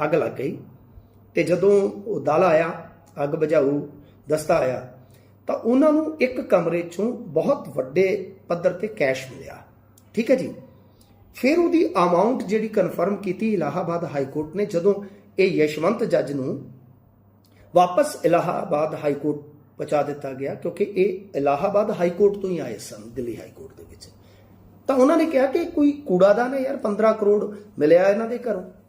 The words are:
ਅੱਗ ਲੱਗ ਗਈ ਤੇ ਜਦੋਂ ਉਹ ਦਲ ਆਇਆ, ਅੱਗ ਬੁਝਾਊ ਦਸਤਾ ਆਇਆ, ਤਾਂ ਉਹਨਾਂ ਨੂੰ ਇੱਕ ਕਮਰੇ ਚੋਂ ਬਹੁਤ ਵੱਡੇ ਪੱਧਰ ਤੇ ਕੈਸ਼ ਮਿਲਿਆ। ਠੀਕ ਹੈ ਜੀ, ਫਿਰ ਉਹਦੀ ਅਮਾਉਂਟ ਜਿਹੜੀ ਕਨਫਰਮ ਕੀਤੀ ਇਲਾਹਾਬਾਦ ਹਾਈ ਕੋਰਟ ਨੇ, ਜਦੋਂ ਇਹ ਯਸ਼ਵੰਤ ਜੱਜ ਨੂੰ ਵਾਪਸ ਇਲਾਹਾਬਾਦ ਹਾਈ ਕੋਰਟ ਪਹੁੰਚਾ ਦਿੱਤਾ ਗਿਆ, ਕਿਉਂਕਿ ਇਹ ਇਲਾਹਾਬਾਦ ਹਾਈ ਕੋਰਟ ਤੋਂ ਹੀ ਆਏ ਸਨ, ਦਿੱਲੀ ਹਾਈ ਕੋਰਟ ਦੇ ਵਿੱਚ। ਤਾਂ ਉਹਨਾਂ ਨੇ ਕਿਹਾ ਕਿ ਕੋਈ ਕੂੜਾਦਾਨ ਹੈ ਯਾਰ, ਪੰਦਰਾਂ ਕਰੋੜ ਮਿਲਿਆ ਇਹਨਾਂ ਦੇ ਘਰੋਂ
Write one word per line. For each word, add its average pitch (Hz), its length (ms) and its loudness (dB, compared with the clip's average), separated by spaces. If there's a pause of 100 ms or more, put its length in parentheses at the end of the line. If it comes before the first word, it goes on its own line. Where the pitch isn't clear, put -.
ਅੱਗ 156 120 0
ਲੱਗ 123 160 0
ਗਈ 165 260 -6 (760)
ਤੇ 170 100 2
ਜਦੋਂ 196 480 2
ਉਹ 196 280 -6
ਦਲ 151 240 2
ਆਇਆ, 165 460 2 (340)
ਅੱਗ 147 60 -2
ਬੁਝਾਊ 151 580 0 (420)
ਦਸਤਾ 156 280 0
ਆਇਆ, 127 340 -4 (560)
ਤਾਂ - 80 -2
ਉਹਨਾਂ 269 380 2
ਨੂੰ 311 280 -2
ਇੱਕ 247 200 -2
ਕਮਰੇ 170 400 2
ਚੋਂ 208 320 -4
ਬਹੁਤ 180 560 -2
ਵੱਡੇ 175 680 -2 (120)
ਪੱਧਰ 170 260 0
ਤੇ - 140 -6
ਕੈਸ਼ 135 440 -2
ਮਿਲਿਆ। - 260 -18 (560)
ਠੀਕ 233 180 0
ਹੈ 254 40 6
ਜੀ, 175 180 -4 (800)
ਫਿਰ 302 240 2
ਉਹਦੀ 339 340 2
ਅਮਾਉਂਟ 185 500 2
ਜਿਹੜੀ 208 240 -2
ਕਨਫਰਮ 185 480 0
ਕੀਤੀ 202 380 -4
ਇਲਾਹਾਬਾਦ 170 500 -2
ਹਾਈ 139 220 -4
ਕੋਰਟ 151 300 -8
ਨੇ, 202 100 -2
ਜਦੋਂ 196 380 0 (360)
ਇਹ 190 120 4
ਯਸ਼ਵੰਤ 156 520 0
ਜੱਜ 160 280 0
ਨੂੰ 139 400 -6 (1040)
ਵਾਪਸ 185 500 4
ਇਲਾਹਾਬਾਦ 156 680 0
ਹਾਈ 147 180 -2
ਕੋਰਟ 147 240 -4 (400)
ਪਹੁੰਚਾ 147 260 -2
ਦਿੱਤਾ 139 300 -8
ਗਿਆ, 135 220 -8
ਕਿਉਂਕਿ - 280 -4
ਇਹ 185 540 -2
ਇਲਾਹਾਬਾਦ 190 540 0
ਹਾਈ 175 180 0
ਕੋਰਟ 202 280 2
ਤੋਂ 190 120 -6
ਹੀ 175 100 -4
ਆਏ 120 180 -8
ਸਨ, 104 320 -16
ਦਿੱਲੀ 117 280 -8
ਹਾਈ - 140 -16
ਕੋਰਟ - 260 -20
ਦੇ - 120 -20
ਵਿੱਚ। - 200 -20 (800)
ਤਾਂ 269 80 0
ਉਹਨਾਂ 277 220 6
ਨੇ 320 80 2
ਕਿਹਾ 269 200 2
ਕਿ 339 200 0
ਕੋਈ 285 260 2
ਕੂੜਾਦਾਨ 202 640 4
ਹੈ 269 60 -2
ਯਾਰ, 262 180 -4
ਪੰਦਰਾਂ 214 360 2
ਕਰੋੜ 208 420 2 (240)
ਮਿਲਿਆ 170 300 6
ਇਹਨਾਂ 226 180 2
ਦੇ 240 100 -6
ਘਰੋਂ 185 340 -6 (180)